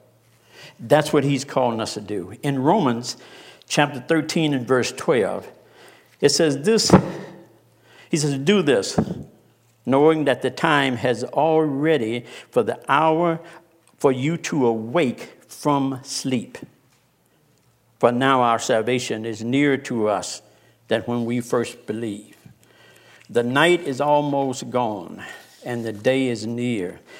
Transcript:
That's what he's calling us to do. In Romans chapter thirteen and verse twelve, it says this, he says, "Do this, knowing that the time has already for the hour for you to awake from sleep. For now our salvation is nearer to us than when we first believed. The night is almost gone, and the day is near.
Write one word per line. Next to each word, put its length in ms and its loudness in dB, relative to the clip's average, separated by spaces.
That's 340 2
what 100 4
he's 220 0
calling 340 0
us 140 -6
to 80 -8
do. 400 -8
In 220 -2
Romans 520 2
chapter 320 0
thirteen 560 0
and 120 -4
verse 240 2
twelve, 560 -2
it 100 4
says 340 2
this, 280 2
he 80 0
says, 220 -2
"Do 240 2
this, 340 0
knowing 400 4
that 160 0
the 80 -2
time 460 0
has 280 -2
already 1000 0
for 140 2
the 160 -6
hour 500 2
for 140 4
you 240 -2
to 300 -2
awake 680 -2
from 540 -2
sleep. 560 -6
For 120 6
now 300 4
our 160 4
salvation 680 -2
is 180 -8
nearer 340 2
to 320 -2
us 320 -4
than 160 0
when 220 -4
we 140 -2
first 460 -4
believed. 500 -8
The 140 0
night 380 2
is 200 -4
almost 720 0
gone, 520 -4
and 220 -6
the 80 -6
day 360 0
is 180 -6
near. 540 -4